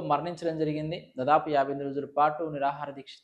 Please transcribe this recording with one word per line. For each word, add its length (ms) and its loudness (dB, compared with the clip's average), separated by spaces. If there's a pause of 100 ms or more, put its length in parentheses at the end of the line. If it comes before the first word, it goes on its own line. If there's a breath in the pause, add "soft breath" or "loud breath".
(100)
మరణించడం 480 0
జరిగింది. 380 -2 (220)
దాదాపు 320 4
యాభై 220 4
ఎనిమిది 160 -4
రోజుల 180 -4 (100)
పాటు 260 4 (120)
నిరాహార 360 -2
దీక్ష 340 -16